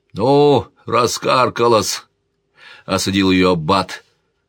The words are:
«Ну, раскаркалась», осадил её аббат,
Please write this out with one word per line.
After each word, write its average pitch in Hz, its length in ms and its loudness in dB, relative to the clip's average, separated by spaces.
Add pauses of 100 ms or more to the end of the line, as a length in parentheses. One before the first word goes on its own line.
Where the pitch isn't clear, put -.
(120)
«Ну, 139 560 2 (180)
раскаркалась», 117 1160 0 (840)
осадил 95 440 -2
её 92 220 2
аббат, 90 520 -4 (440)